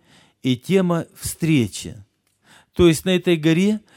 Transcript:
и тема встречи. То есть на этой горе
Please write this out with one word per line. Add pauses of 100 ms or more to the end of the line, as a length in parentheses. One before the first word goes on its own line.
(420)
и
тема
встречи. (680)
То
есть
на
этой
горе (160)